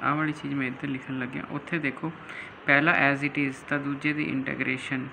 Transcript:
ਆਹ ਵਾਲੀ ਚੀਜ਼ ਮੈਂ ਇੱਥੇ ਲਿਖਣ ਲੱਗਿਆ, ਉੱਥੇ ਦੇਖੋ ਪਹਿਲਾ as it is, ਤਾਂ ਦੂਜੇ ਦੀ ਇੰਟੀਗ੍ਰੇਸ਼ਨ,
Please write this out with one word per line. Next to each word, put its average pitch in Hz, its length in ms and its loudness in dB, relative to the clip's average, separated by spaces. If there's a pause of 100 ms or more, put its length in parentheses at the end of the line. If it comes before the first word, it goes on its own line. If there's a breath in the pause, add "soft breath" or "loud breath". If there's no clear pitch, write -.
ਆਹ 139 140 2
ਵਾਲੀ 156 160 2
ਚੀਜ਼ 147 240 -4
ਮੈਂ 135 120 2
ਇੱਥੇ 127 200 -4
ਲਿਖਣ 131 320 -4
ਲੱਗਿਆ, 131 320 -6
ਉੱਥੇ 147 280 -2
ਦੇਖੋ 147 320 -2 (540 loud breath)
ਪਹਿਲਾ 151 260 6 (120)
as 139 240 4
it 143 120 -6
is, 139 160 0 (140)
ਤਾਂ 147 100 2
ਦੂਜੇ 143 340 0
ਦੀ 151 100 -2
ਇੰਟੀਗ੍ਰੇਸ਼ਨ, 131 880 -2